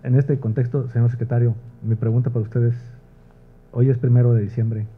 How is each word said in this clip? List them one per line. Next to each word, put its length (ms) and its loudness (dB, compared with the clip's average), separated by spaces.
En 140 2
este 240 2
contexto, 480 -2
señor 220 2
secretario, 440 0
mi 100 0
pregunta 360 0
para 120 -2
ustedes, 320 0
hoy 200 2
es 80 2
primero 360 4
de 80 2
diciembre 440 -4